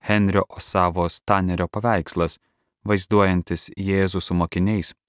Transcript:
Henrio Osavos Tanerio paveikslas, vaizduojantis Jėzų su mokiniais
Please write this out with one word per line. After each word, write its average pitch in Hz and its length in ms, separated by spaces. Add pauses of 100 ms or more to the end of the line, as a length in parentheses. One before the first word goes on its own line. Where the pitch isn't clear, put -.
Henrio 101 440
Osavos 90 760
Tanerio 90 420
paveikslas, 95 680 (480)
vaizduojantis 95 920
Jėzų 98 440
su 90 160
mokiniais 90 560 (160)